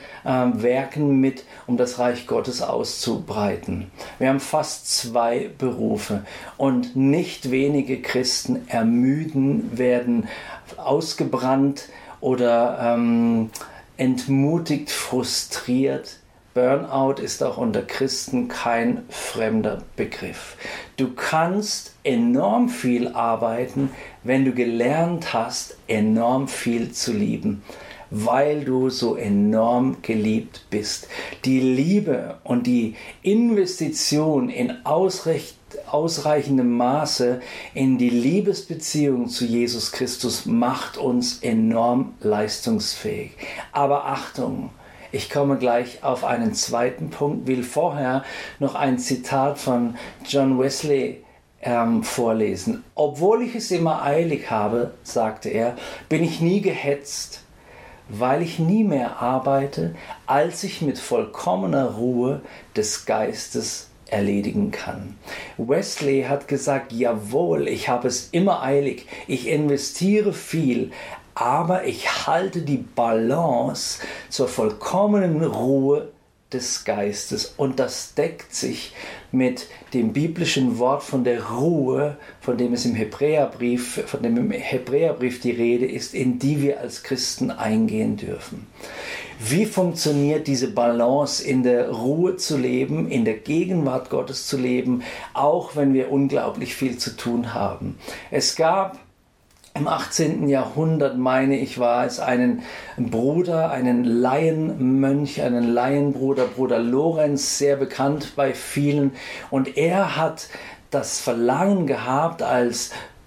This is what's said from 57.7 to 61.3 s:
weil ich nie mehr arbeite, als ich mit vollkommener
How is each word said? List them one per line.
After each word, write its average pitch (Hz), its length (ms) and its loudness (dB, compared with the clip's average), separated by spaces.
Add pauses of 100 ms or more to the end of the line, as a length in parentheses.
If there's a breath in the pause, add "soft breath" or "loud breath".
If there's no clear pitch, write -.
weil 127 340 0
ich 165 160 -4
nie 180 240 4
mehr 139 400 0
arbeite, 139 720 0 (320 loud breath)
als 160 380 2
ich - 180 -6
mit 135 160 -2
vollkommener 135 920 0